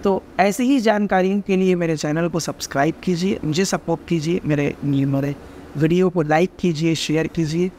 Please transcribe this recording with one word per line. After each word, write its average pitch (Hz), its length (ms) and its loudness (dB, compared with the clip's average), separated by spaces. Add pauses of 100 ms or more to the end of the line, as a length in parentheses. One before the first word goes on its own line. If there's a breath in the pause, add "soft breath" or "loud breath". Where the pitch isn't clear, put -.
तो 196 180 2 (180)
ऐसे 202 240 2
ही 269 180 4
जानकारियों 202 580 2
के 190 160 0
लिए 185 200 4
मेरे 165 200 0
चैनल 156 320 -2
को 160 140 -2
सब्सक्राइब - 600 -2
कीजिए, 180 400 0
मुझे 156 220 0
सपोर्ट - 420 -4
कीजिए, 170 360 -2
मेरे, 147 300 0 (100)
मेरे 139 500 0 (420)
वीडियो 170 340 2
को 180 120 -2
लाइक 156 280 2 (100)
कीजिए, 165 360 0
शेयर 156 320 -2
कीजिए। 165 500 -2